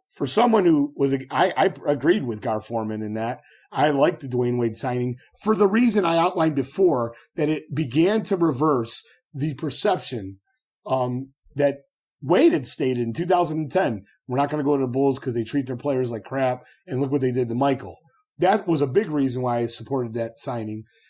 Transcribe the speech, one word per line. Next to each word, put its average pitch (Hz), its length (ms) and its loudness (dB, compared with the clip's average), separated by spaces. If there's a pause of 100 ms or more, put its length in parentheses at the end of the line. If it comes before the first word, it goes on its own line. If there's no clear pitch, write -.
for - 180 -6
someone 220 380 4
who 147 320 4
was, 139 160 2
a, 135 80 0 (100)
I, 160 240 2
I 175 200 2 (120)
agreed 147 380 2
with 113 160 -6
Gar 107 220 -2
Forman 107 400 -4
in 104 100 -6
that. 113 280 -4 (300)
I 151 200 2
liked 147 300 2
the 139 80 -12
Dwayne 123 300 0
Wade 113 180 -2
signing 123 400 -4 (260)
for 214 120 2
the 202 120 4
reason 208 380 2
I 170 120 2
outlined 165 380 2
before, 131 600 0 (220)
that 151 120 0
it 156 260 -4
began 160 500 2
to 196 120 0
reverse 143 680 0 (320)
the 143 200 -4
perception, 123 840 -4 (460)
um, 127 460 -2 (220)
that 139 240 2 (440)
Wade 226 300 4
had 139 140 -2
stated 127 360 0
in 113 120 -4
two 156 100 -4
thousand 165 360 2
and 151 120 -6
ten, 127 320 0 (240)
"We're 127 80 -2
not 143 140 0
gonna 151 120 -2
go 143 140 2
to 135 60 0
the 131 60 0
Bulls 135 300 2
'cause 127 140 -6
they 117 100 -2
treat 127 240 -2
their 127 100 -6
players 131 340 -2
like 113 140 -8
crap, 131 400 -2 (220)
and 127 140 -4
look 135 100 -2
what 139 120 0
they 127 100 0
did 123 160 0
to 117 60 -4
Michael." 131 420 -2 (400)
That 185 320 2
was 151 140 2
a 143 40 2
big 170 220 0
reason 135 320 -2
why 123 180 -2
I 117 80 0
supported 120 480 -4
that 117 240 -6
signing. 110 460 -8 (240)